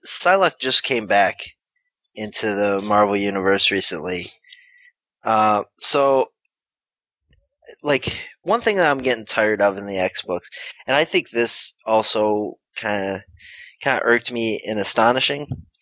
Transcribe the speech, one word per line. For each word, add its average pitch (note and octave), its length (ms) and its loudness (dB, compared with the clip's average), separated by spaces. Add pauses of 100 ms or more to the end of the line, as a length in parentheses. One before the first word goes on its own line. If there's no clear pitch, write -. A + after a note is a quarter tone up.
Psylocke F3+ 540 2
just C3 240 0
came A#2 240 -2
back G2+ 320 2 (760)
into G#2+ 400 -6
the G2+ 280 0
Marvel G#2 360 2
Universe G2 540 0
recently. F2+ 560 -4 (960)
Uh, G#2+ 400 2 (160)
so, C#3 480 2 (1500)
like, - 340 -2 (280)
one G#3+ 180 0
thing A3 160 0
that F3 100 4
I'm C#3 140 2
getting A#2+ 240 -2
tired G#2+ 360 0
of G2+ 160 2
in G2+ 100 -8
the G2 100 -6
X F#2 240 -2
books, F2+ 280 -6 (360)
and C3 100 0
I D3+ 80 4
think E3 280 -2
this - 420 -4 (120)
also G#2+ 680 0 (220)
kinda, G2 480 -4 (580)
kinda C3 220 0
irked A#2 280 2
me A2+ 320 -2
in A2 140 -4
Astonishing, B2+ 680 0 (340)